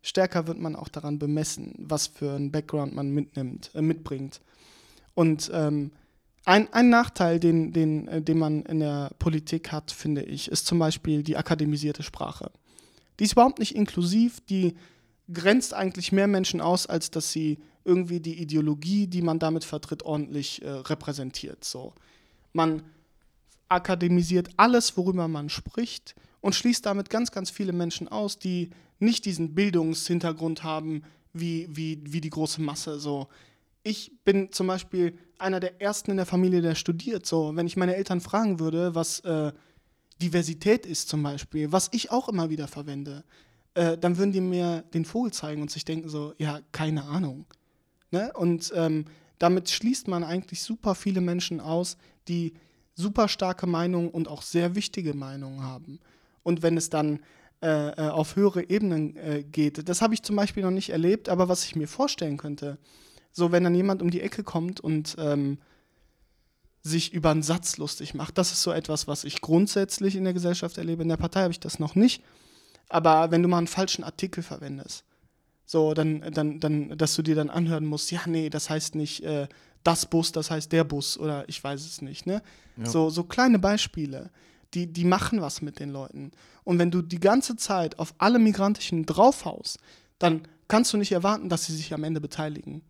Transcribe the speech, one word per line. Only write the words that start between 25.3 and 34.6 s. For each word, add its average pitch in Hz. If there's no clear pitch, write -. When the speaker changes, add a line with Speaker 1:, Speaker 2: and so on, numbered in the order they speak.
Speaker 1:
spricht, -
und 202
schließt -
damit 202
ganz, 233
ganz 190
viele 190
Menschen 175
aus, 208
die 175
nicht 220
diesen 165
Bildungshintergrund 165
haben, 156
wie, 170
wie, 156
wie 151
die 160
große 156
Masse. 151
So. 143
Ich 214
bin 196
zum 185